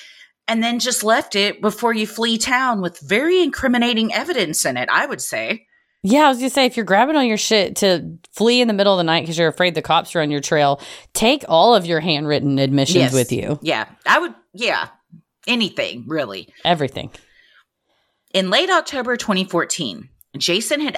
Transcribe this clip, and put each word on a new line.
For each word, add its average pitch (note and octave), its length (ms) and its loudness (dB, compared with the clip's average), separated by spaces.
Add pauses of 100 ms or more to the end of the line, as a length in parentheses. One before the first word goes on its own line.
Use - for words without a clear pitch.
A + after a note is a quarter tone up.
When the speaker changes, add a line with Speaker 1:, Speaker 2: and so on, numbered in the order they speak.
(480)
Speaker 1:
and A3+ 160 -2
then A#3+ 160 -2
just A#3+ 240 -2
left A3+ 320 0
it G3+ 260 -2
before G#3+ 320 0
you G#3+ 140 -2
flee A3+ 300 -2
town B3 440 0
with F3 180 -6
very C#4 420 2
incriminating A#3+ 720 0
evidence G#3+ 520 -2
in B2+ 120 -2
it, B2+ 140 -4
I F#3 140 2
would A3 160 -8
say. B2+ 440 -6 (360)
Speaker 2:
Yeah, C4+ 240 4
I C#4 40 8
was C4 100 0
gonna B3+ 100 -2
say, C4 160 2
if - 100 0
you're A3+ 100 -2
grabbing A3+ 300 2
all C#4 80 2
your A3 140 0
shit - 400 0
to E3+ 400 0 (140)
flee A#3+ 300 2
in A#3+ 60 2
the A3 60 0
middle G3 200 2
of F#3 40 0
the F3 80 0
night D#3+ 200 0
'cause D#3+ 120 -6
you're E3 100 4
afraid F3 260 0
the D#3 80 -4
cops - 340 0
are E3 60 0
on D3+ 100 0
your C#3+ 100 -4
trail, C#3+ 400 2 (320)
take C4 340 2
all G3 280 6
of F3+ 100 2
your E3 160 0
handwritten D3 580 0
admissions C#3 360 2
Speaker 1:
Yes. C3 180 4
Speaker 2:
with B2 180 2
you. B2 300 -4
Speaker 1:
Yeah, C3 240 -2 (200)
I A#3 140 4
would, E4 140 -6 (200)
yeah, F#3+ 340 -4 (600)
anything, C#3 600 -4
really. B2+ 420 -6 (160)
Speaker 2:
Everything. D#3 440 -2 (1200)
Speaker 1:
In F#3 160 0
late D4 200 2
October C4+ 460 -2
twenty F#3+ 300 -2
fourteen, D3+ 640 -6 (280)
Jason A3 440 -2
had C4+ 160 -4